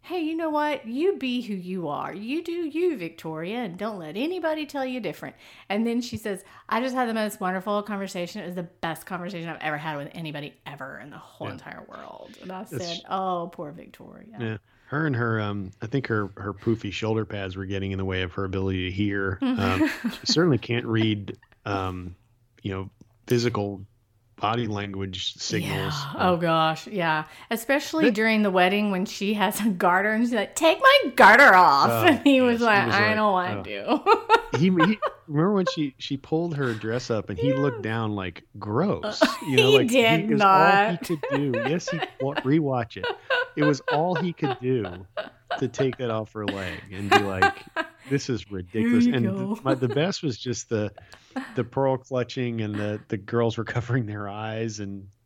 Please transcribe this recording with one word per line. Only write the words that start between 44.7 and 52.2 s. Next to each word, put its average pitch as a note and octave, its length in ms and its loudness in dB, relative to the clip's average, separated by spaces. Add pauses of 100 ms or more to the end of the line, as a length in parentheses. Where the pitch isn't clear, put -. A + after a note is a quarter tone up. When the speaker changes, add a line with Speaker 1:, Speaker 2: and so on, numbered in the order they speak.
Speaker 2:
to C3 100 0
take C3 300 -2
that A#2+ 120 -2
off A2 220 -6
her G#2+ 120 -8
leg G2 360 -6 (100)
and G2 180 -8
be G4+ 100 6
like, G4 440 0 (460)
"This C#3 200 -2
is A2 140 -2
Speaker 1:
Here G2+ 140 -10
Speaker 2:
ridiculous." A#3 480 2
Speaker 1:
you B3 80 4
Speaker 2:
And - 120 2
Speaker 1:
go. F#3+ 280 -2
Speaker 2:
th-, - 100 -8
my, C3+ 100 2
the B2+ 140 0
best D#3 340 0
was C3 160 -4
just - 300 -8
the, G#2+ 240 -2 (640)
the B2+ 80 -2
pearl C3+ 340 0
clutching B2 600 -4